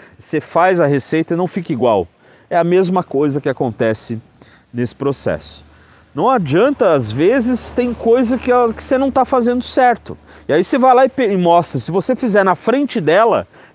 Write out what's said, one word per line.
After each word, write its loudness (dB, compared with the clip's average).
você -6
faz 0
a 4
receita -2
e -2
não -2
fica -8
igual. 0
É -4
a 2
mesma 0
coisa -2
que -4
acontece -4
nesse -6
processo. -6
Não 0
adianta, 2
às -2
vezes 0
tem -2
coisa 0
que, -4
que -12
você -2
não 0
tá 0
fazendo 0
certo. 0
E 0
aí 2
você 0
vai 6
lá 6
e 0
pe-, -2
e 0
mostra. 2
Se -8
você -2
fizer 0
na 2
frente -2
dela, 2